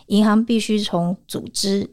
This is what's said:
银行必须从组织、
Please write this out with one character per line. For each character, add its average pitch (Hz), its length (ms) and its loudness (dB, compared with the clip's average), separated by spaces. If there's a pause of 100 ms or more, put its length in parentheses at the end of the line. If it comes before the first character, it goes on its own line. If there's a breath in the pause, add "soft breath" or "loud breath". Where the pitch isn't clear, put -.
银 214 180 4
行 214 200 4
必 233 160 0
须 214 180 0
从 180 380 -2 (100)
组 - 260 -10
织、 196 400 -2